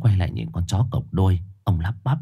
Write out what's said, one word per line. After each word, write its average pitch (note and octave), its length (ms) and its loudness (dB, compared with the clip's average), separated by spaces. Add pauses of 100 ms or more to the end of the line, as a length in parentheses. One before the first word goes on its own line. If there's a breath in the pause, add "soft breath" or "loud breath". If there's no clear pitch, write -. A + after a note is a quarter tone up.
quay A2 160 4
lại F2+ 140 2
nhìn - 220 -6
con F2 140 -4
chó F#2 240 0
cộc - 220 -2
đuôi. F#2 280 2 (240)
Ông F2+ 160 0
lắp F2 140 -2 (100)
bắp: C3 180 0